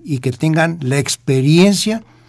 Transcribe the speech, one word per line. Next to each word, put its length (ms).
y 140
que 120
tengan 520
la 160
experiencia 1040